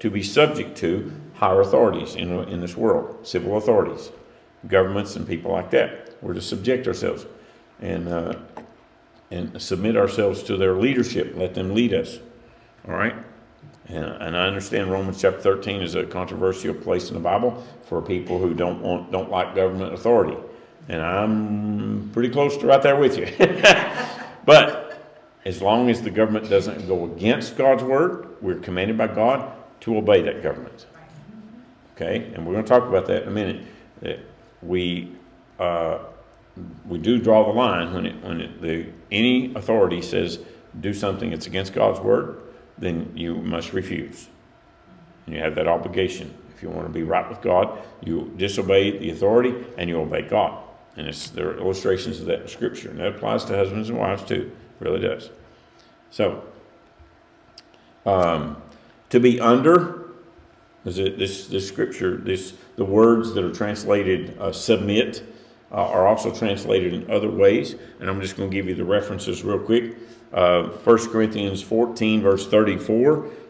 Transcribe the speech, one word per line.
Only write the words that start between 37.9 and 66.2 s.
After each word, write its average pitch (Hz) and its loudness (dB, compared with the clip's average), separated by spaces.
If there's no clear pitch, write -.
when 90 -4
it, - -10
when 85 -8
it, 80 -14
the, 82 -6
any 127 2
authority 95 0
says, 92 -2
"Do 98 -4
something 98 -4
that's 78 -8
against 95 -6
God's 107 2
word," 107 0
then 85 -6
you 82 -6
must 85 -6
refuse. - -8
And 80 -10
you 78 -6
have 78 -2
that 82 0
obligation. 87 -2
If - -20
you 85 -10
wanna 82 -8
be 82 -4
right 85 0
with - -14
God, 95 2
you - -4
disobey 98 2
the 80 -6
authority 110 2
and 87 -4
you 85 -2
obey 78 -2
God. 95 0
And 78 -10
it's, - -12
there 85 -6
are 80 -6
illustrations 92 -2
of 85 -12
that 85 -2
in - -14
Scripture. - -8
And - -12
that 90 -2
applies 107 -2
to 98 -4
husbands 101 -2
and 117 -4
wives 101 -2
too. - -4
It - -8
really - 0
does. - -4
So, - -2
um, 85 2
to 127 4
be 120 6
under, 139 4
is 90 -6
it, 95 -2
this, - -6
this 95 -4
Scripture, - -4
this, 92 -6
the 101 -2
words 113 6
that 98 0
are 87 -2
translated, 101 0
uh, 95 -4
submit, 104 0
uh, - -8
are 92 2
also 107 2